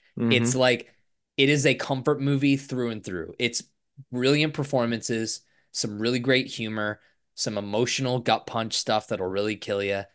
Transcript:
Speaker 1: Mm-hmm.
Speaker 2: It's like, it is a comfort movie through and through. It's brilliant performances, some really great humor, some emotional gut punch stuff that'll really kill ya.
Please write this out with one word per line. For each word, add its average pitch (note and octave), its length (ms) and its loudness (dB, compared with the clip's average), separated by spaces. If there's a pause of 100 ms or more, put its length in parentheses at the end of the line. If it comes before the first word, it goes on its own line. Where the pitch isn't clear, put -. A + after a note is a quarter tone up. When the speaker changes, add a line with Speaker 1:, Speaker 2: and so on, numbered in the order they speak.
(180)
Speaker 1:
Mm-hmm. A#2 160 0
Speaker 2:
It's A#2+ 220 4
like, B2+ 380 2 (440)
it C3+ 100 6
is C#3+ 180 4
a C3+ 100 6
comfort C3+ 440 -2
movie C#3 380 2
through B2+ 320 -4
and G#2+ 140 -8
through. F2 360 -8
It's A#2+ 240 0 (480)
brilliant D3 420 2
performances, A#2 880 -2 (300)
some G#2+ 300 -6
really B2 180 0
great C3 280 2
humor, G#2+ 520 -6 (360)
some G#2+ 220 -4
emotional B2 600 0
gut A2+ 260 0
punch A2+ 280 -4
stuff - 340 -2
that'll F#2+ 200 -4
really G2+ 280 -2
kill G2+ 260 -4
ya. G2 220 -2 (120)